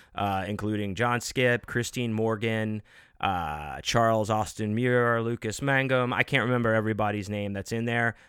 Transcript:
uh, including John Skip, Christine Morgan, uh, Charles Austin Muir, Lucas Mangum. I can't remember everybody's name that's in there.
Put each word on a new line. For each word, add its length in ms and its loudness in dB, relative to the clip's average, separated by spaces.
uh, 340 0
including 460 -2
John 260 2
Skip, 460 2
Christine 480 -2
Morgan, 680 0
uh, 640 -4
Charles 480 2
Austin 440 0
Muir, 460 2
Lucas 400 -4
Mangum. 520 2
I 100 0
can't 220 2
remember 280 2
everybody's 560 0
name 240 -4
that's 180 -6
in 140 -2
there. 320 0